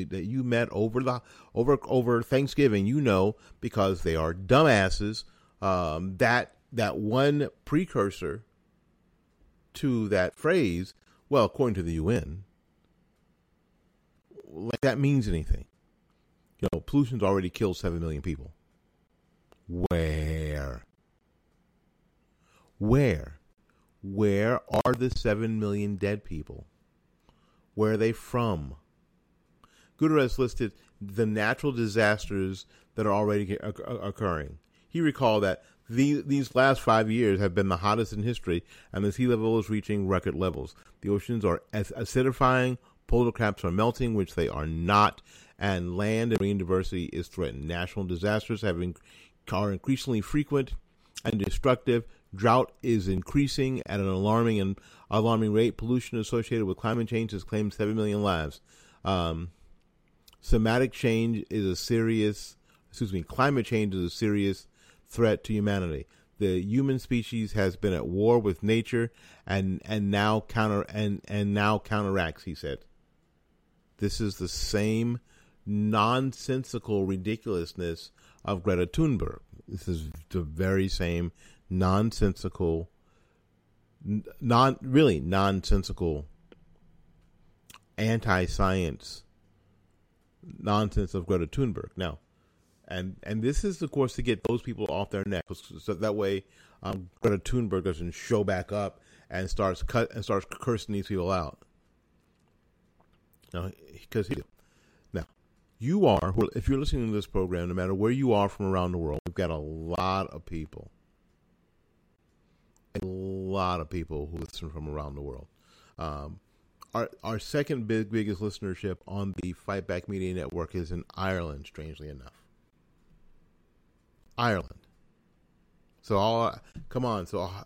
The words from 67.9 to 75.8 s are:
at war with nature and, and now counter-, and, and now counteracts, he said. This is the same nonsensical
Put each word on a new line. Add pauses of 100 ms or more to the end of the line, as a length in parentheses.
at
war
with
nature (340)
and,
and
now
counter-,
and,
and
now
counteracts,
he
said. (1200)
This
is
the
same (460)
nonsensical